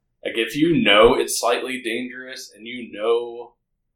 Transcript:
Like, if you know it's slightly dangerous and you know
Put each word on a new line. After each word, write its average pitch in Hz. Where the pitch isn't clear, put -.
Like, 101
if 113
you 151
know 107
it's -
slightly 127
dangerous 127
and 107
you 120
know 117